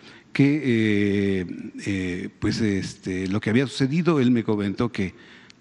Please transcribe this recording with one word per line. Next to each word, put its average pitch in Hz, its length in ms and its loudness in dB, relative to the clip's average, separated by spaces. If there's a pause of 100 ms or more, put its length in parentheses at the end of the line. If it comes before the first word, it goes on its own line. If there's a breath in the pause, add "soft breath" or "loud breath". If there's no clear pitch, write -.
(320 loud breath)
que, 143 300 4
eh, 101 840 2 (400)
eh, 95 420 -4 (100)
pues, 107 220 -2
este, 95 640 -2
lo 101 140 -2
que 110 100 -2
había 127 160 4
sucedido. 147 540 2
Él 123 100 4
me 117 140 2
comentó 104 480 -2
que 92 220 -4 (460 loud breath)